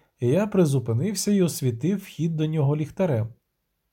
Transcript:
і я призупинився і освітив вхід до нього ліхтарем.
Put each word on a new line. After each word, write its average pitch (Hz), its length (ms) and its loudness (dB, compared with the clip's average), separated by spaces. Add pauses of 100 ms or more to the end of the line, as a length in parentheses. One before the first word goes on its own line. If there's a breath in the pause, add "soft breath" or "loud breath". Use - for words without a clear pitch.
(200 soft breath)
і 123 60 0
я 175 200 2
призупинився 156 880 0
і 196 100 4
освітив 143 560 -2
вхід 165 380 -4
до 156 100 0
нього 151 300 0
ліхтарем. 147 520 -2 (640)